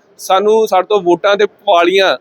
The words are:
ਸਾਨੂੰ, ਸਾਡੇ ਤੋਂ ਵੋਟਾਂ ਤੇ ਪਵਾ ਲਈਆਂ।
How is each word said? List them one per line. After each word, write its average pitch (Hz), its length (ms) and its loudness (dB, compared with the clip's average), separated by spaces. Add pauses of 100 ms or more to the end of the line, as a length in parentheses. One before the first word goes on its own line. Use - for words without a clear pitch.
(180)
ਸਾਨੂੰ, 208 500 0
ਸਾਡੇ 185 200 0
ਤੋਂ 208 120 0
ਵੋਟਾਂ 175 360 0
ਤੇ 208 100 0
ਪਵਾ 175 360 -2
ਲਈਆਂ। 175 380 0